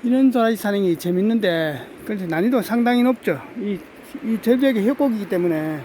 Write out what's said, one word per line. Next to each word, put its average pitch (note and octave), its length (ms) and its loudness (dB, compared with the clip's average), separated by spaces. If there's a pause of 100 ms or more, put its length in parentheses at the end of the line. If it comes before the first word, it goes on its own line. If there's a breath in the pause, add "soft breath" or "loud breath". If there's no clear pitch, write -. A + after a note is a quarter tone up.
이런 B3+ 280 4
도라지 A3+ 260 2
산행이 G3+ 400 0
재밌는데, F3 840 0 (240)
그래서 G3 220 -6
난이도 G3 360 0
상당히 A#3+ 400 0
높죠. A#3 380 0 (180)
이, G3+ 200 -6 (460)
이 A3 160 -2
절벽의 B3 460 2
협곡이기 A#3+ 420 0
때문에 D#3 560 -2